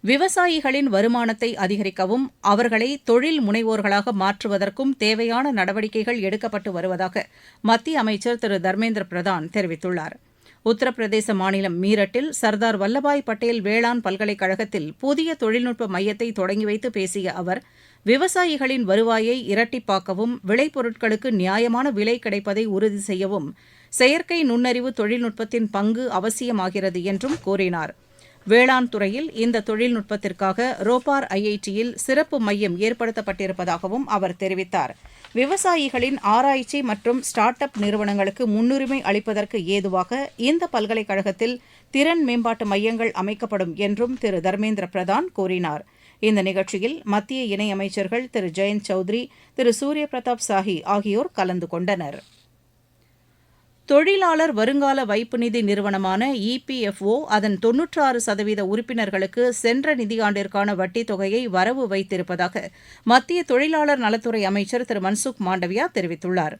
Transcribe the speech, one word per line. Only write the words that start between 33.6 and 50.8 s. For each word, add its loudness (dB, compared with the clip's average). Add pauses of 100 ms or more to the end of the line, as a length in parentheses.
அவர் -2
தெரிவித்தார். -2 (420)
விவசாயிகளின் 0
ஆராய்ச்சி 2
மற்றும் 0
ஸ்டார்ட் 0
அப் -6
நிறுவனங்களுக்கு 0
முன்னுரிமை 0
அளிப்பதற்கு -2
ஏதுவாக -2
இந்த 2
பல்கலைக்கழகத்தில் -2 (360)
திறன் 4
மேம்பாட்டு 0
மையங்கள் 0
அமைக்கப்படும் -4
என்றும் -2
திரு 0
தர்மேந்திர 0
பிரதான் 0
கூறினார். -2 (340)
இந்த 4
நிகழ்ச்சியில் -2
மத்திய -2 (120)
இணையமைச்சர்கள் -4
திரு -4
ஜெயந்த் 0
சௌத்ரி, -2 (300)
திரு 4
சூரிய -2
பிரதாப் -4
சாஹி 0